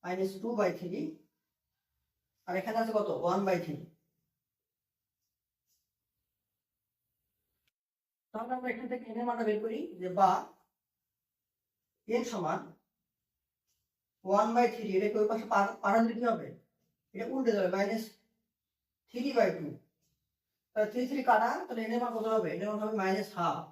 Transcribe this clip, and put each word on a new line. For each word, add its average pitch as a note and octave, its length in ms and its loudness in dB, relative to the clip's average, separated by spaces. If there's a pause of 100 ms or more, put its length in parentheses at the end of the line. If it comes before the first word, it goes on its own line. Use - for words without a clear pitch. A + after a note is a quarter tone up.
মাইনাস F#3 280 -2 (120)
টু A3+ 60 -4 (100)
বাই F#3 200 4
থ্রি, F3+ 220 -6 (1500)
আর F3+ 140 -4
এখানে A3+ 200 -4
আছে A3 160 -2
কত? G3+ 120 0 (140)
ওয়ান F3+ 240 2
বাই F3+ 160 4
থ্রি। D3 120 -6 (4000)
তাহলে A#3+ 260 -4
আমরা B3 160 -4
এখান B3 180 -8
থেকে A#3+ 200 -6
এন G#3+ 80 -6
এর A#3+ 80 -2
মানটা A#3 220 -2
বের G#3+ 140 0
করি - 160 -4 (200)
যে F#3 80 -4 (100)
বা D#3 120 8 (1900)
এন A#3+ 160 2
সমান E3+ 280 -2 (1700)
ওয়ান G3+ 280 4
বাই A#3+ 180 6
থ্রি, A3 120 -8 (120)
এটাকে G#3+ 240 2
ওই G#3 100 4
পাশে A3+ 200 -2
পা-, G3 320 2
পাঠালে A3+ 340 4
কি A#3 140 -2
হবে? E3 160 -4 (680)
এটা F#3+ 200 -6
উল্টে B3+ 220 2
যাবে, F#3 200 2
মাইনাস G#3 280 0 (1040)
থ্রি B3+ 280 -4
বাই G3 200 6
টু। D#3 100 -8 (1040)
তাহলে G#3+ 200 0
থ্রি B3 180 -4
থ্রি C#4 200 -2
কাটা, A3+ 200 6 (160)
তাহলে A3+ 200 -6
এন A3+ 100 -2
এর A#3+ 80 2
মান A#3+ 140 -2
কত A3 180 -2
হবে? F3+ 200 2
এন F3 80 -4
এর G#3 80 -2
মান G#3 120 -4
হবে A3 200 -2
মাইনাস G3 340 0
হাফ। D#3+ 200 0 (140)